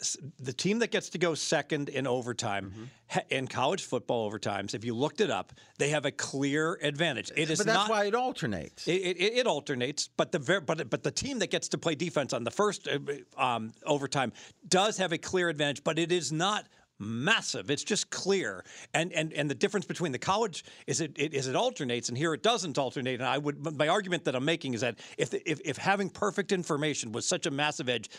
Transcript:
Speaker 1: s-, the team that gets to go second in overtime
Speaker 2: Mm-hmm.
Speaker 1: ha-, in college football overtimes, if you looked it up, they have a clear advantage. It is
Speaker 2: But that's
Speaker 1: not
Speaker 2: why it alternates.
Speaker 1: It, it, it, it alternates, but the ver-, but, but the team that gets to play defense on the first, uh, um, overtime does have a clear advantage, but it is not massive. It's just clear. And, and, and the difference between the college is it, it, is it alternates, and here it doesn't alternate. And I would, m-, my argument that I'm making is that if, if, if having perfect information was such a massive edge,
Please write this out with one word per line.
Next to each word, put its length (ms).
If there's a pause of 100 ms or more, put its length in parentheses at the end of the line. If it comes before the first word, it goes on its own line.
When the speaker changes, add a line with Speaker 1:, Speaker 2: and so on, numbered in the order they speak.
Speaker 1:
s-, 160 (220)
the 120
team 280
that 100
gets 200
to 100
go 160
second 540
in 180
overtime 640
Speaker 2:
Mm-hmm. 120 (260)
Speaker 1:
ha-, 200
in 160
college 380
football 480
overtimes, 420
if 100
you 120
looked 260
it 80
up, 240 (240)
they 120
have 180
a 40
clear 720
advantage. 540
It 160
is 80
Speaker 2:
But 80
that's 100 (100)
Speaker 1:
not 40
Speaker 2:
why 140
it 100
alternates. 720
Speaker 1:
It, 60
it, 240
it, 240
it 40
alternates, 720
but 140
the 80
ver-, 220
but, 280
but 140
the 80
team 260
that 140
gets 160
to 100
play 160
defense 400
on 100
the 60
first, 380
uh, 100 (420)
um, 340 (120)
overtime 480 (340)
does 300
have 140
a 80
clear 300
advantage, 340
but 160
it 120
is 200
not 340 (340)
massive. 720
It's 140
just 260
clear. 560 (260)
And, 220
and, 200
and 140
the 60
difference 320
between 280
the 40
college 480 (220)
is 120
it, 160
it, 200
is 100
it 100
alternates, 540
and 80
here 160
it 80
doesn't 380
alternate. 400
And 100
I 80
would, 300
m-, 100
my 100
argument 380
that 100
I'm 100
making 280
is 80
that 160 (180)
if, 160 (140)
if, 180
if 140
having 320
perfect 420
information 600
was 160
such 180
a 60
massive 360
edge, 320